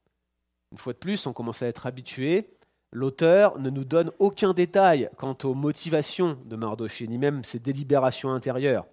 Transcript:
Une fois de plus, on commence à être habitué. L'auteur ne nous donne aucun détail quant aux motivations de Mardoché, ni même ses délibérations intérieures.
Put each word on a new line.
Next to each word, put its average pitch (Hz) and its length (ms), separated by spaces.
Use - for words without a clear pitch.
Une - 80
fois 127 140
de - 60
plus, 190 280
on 131 60
commence 117 300
à 123 40
être 120 200
habitué. 131 640
L'auteur 165 640
ne 131 120
nous 135 140
donne 160 340
aucun 196 340
détail 175 640
quant 131 280
aux 131 100
motivations 151 880
de 113 120
Mardoché, 110 520
ni 117 100
même 143 240
ses - 160
délibérations 135 720
intérieures. 127 640